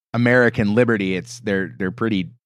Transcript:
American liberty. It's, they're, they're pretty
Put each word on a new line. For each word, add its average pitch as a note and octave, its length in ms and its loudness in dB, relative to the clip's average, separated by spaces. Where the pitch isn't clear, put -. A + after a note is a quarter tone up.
American A#2+ 640 2
liberty. A2 400 2
It's, - 240 -10
they're, F#2+ 400 -4
they're F#2 120 -4
pretty A2 380 -4